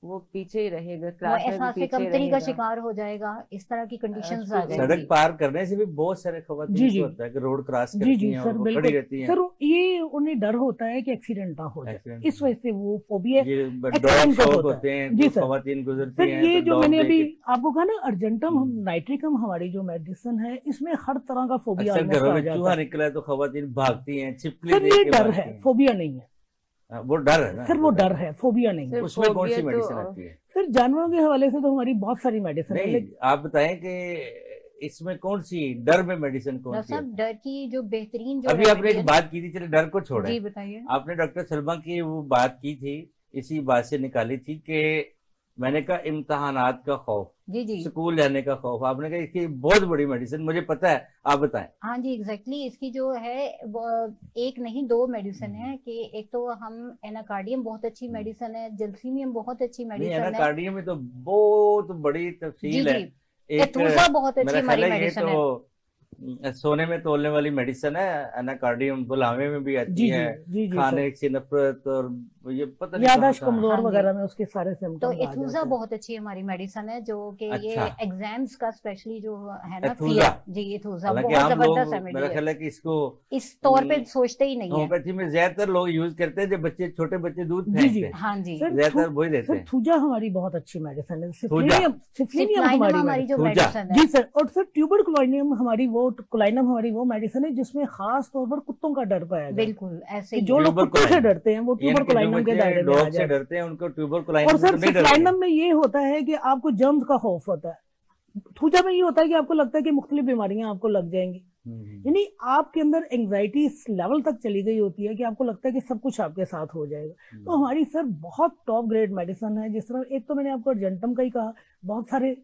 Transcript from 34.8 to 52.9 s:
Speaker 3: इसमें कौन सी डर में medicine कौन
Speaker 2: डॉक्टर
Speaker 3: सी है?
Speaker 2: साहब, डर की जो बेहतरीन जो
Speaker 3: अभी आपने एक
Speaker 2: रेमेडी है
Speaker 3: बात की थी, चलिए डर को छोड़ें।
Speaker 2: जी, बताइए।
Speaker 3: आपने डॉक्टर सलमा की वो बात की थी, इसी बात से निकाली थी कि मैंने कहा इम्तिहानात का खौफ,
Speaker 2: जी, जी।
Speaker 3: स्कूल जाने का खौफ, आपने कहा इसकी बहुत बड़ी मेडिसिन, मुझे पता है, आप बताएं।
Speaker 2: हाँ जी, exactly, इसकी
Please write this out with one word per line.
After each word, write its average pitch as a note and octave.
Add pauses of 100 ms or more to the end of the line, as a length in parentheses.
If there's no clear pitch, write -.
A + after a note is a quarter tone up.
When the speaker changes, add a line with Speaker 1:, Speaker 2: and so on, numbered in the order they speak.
Speaker 3:
इसमें E3
कौन G3
सी D#3
डर C#3+
में F3+
medicine C3+
कौन B2+
Speaker 2:
डॉक्टर G#3+
Speaker 3:
सी -
है? D4+
Speaker 2:
साहब, B3+
डर A3
की C4+
जो B3+
बेहतरीन A3+
जो B3+
Speaker 3:
अभी F#3
आपने G#3
एक G3+
Speaker 2:
रेमेडी G#3
है F#3
Speaker 3:
बात D#3+
की E3+
थी, F3
चलिए E3+
डर D#3
को F3+
छोड़ें। F#3
Speaker 2:
जी, A#3
बताइए। G3+
Speaker 3:
आपने D3+
डॉक्टर E3+
सलमा D3
की E3+
वो D#3
बात C3
की C#3+
थी, C#3+ (200)
इसी D3+
बात B2
से D3
निकाली C3
थी D3
कि D#3 (480)
मैंने C3+
कहा E3+
इम्तिहानात C#3
का C#3+
खौफ, G#2 (180)
Speaker 2:
जी, A3+
जी। G3+
Speaker 3:
स्कूल E3
जाने C#3
का C3+
खौफ, B2
आपने C3
कहा E3+
इसकी E3+
बहुत D#3
बड़ी D#3
मेडिसिन, B2+
मुझे D#3+
पता E3+
है, D3 (180)
आप C#3
बताएं। B2 (160)
Speaker 2:
हाँ A#3
जी, B3+
exactly, G#3+
इसकी C4+